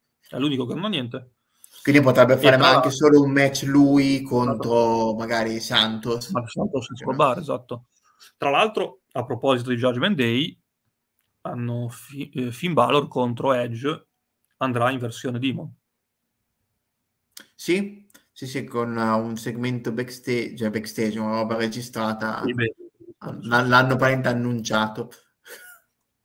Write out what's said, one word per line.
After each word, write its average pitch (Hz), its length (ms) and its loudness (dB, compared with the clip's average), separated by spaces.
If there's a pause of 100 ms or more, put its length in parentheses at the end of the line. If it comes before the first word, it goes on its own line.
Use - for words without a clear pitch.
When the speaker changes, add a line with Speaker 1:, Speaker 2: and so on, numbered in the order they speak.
(280)
Speaker 1:
È - 100 -12
l'unico 131 280 -2
che 127 80 -6
non 151 100 -6
ha 214 60 -4
niente. 127 420 -8 (500)
Speaker 2:
Quindi 143 200 4
potrebbe 127 320 6
Speaker 1:
E 127 40 4
Speaker 2:
fare, 139 120 6
Speaker 1:
tra 131 80 6
Speaker 2:
ma 135 80 4
anche 131 220 6
Speaker 1:
l'altro 131 40 0
Speaker 2:
solo 147 300 6
un 139 100 2
match 139 320 2
lui 139 580 4
contro 120 600 0
Speaker 1:
Esatto. 113 340 2
Speaker 2:
magari 113 460 -2
Santos. 117 720 -2
Speaker 1:
Ma 120 140 -2
Santos 117 420 -6
Speaker 2:
Perché - 180 -12
no? 131 60 -4
Speaker 1:
Escobar, 135 260 2
esatto. 131 480 -8 (520)
Tra 139 120 -2
l'altro, 196 540 0 (100)
a 123 120 -4
proposito 123 440 0
di 123 80 0
Judgment 127 400 0
Day, 127 420 0 (840)
hanno 120 460 -6
fi-, 139 420 -14
eh, 127 220 -6
Finn 165 220 -6
Balor 135 340 2
contro 123 460 -2
Edge 123 540 -4 (500)
andrà 123 340 0
in 131 80 -6
versione 120 400 -8
Demon. 135 340 -6 (1800)
Speaker 2:
Sì, 202 520 -4 (240)
sì, - 140 -14
sì, 131 200 -8
con, 117 320 -4
eh, 113 140 0
un 113 260 -2
segmento 120 560 -6
backstage, 123 640 -6
cioè 107 120 -2
backstage, 110 480 -4
una 110 220 -4
roba 113 160 -2
registrata. 113 880 -4
Speaker 1:
Sì, 123 80 -2
beh, 117 220 -4 (480)
Speaker 2:
L'han-, - 180 -12
Speaker 1:
sì. 104 80 -10
Speaker 2:
l'hanno 127 460 4
praticamente 131 340 0
annunciato. 117 800 -4 (1160)